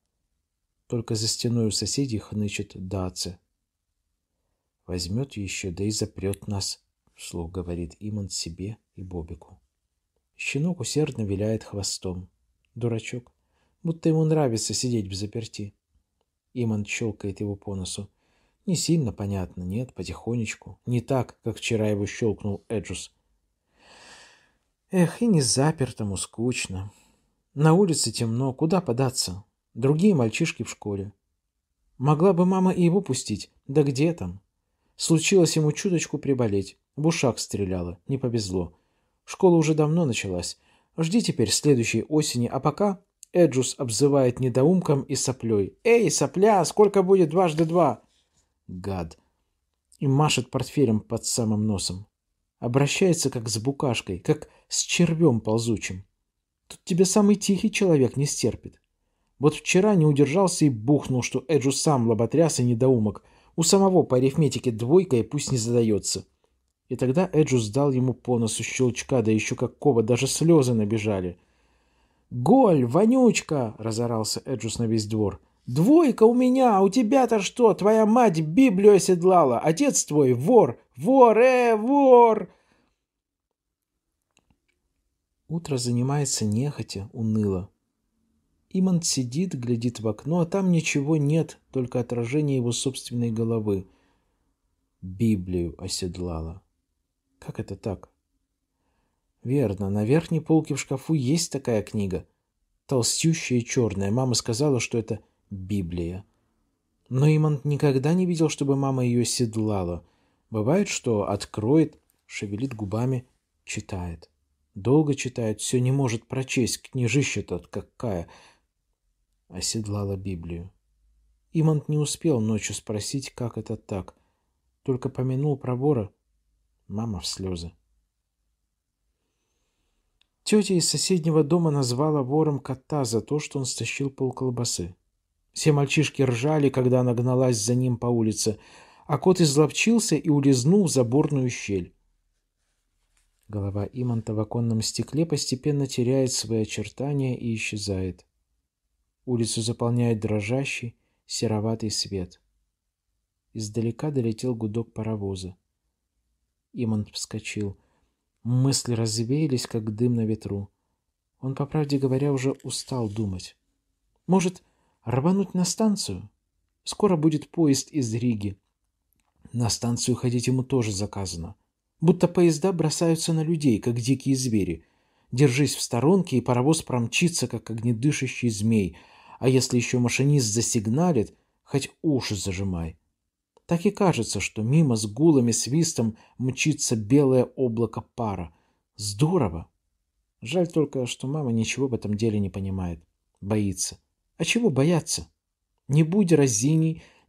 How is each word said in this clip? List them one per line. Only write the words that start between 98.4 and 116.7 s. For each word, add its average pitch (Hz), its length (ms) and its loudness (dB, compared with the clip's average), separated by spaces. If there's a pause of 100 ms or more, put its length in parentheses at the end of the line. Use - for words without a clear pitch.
Верно, 104 480 -2
на 104 120 -2
верхней 156 360 0
полке 156 340 0
в 139 60 -4
шкафу - 340 -6
есть 156 380 0
такая 120 320 -2
книга. 104 440 -6 (600)
Толстющая 135 720 0
и 117 40 -2
черная. 98 460 -2
Мама 123 240 0
сказала, 123 460 0
что - 180 -4
это 110 220 -6 (320)
Библия. 92 720 -6 (800)
Но 131 200 0
Имант 156 380 2
никогда 143 500 2
не 185 100 2
видел, 165 240 0
чтобы 139 260 0
мама 135 300 -2
ее 120 180 2
седлала. 107 800 -2 (460)
Бывает, 135 380 0
что 107 420 -2
откроет, 120 720 0 (260)
шевелит 110 480 -8
губами, 113 540 -4 (360)
читает. 90 680 -12 (440)
Долго 135 400 2
читает, 113 460 -6
все - 180 -2
не 127 140 0
может 123 340 -2
прочесть, 131 540 -4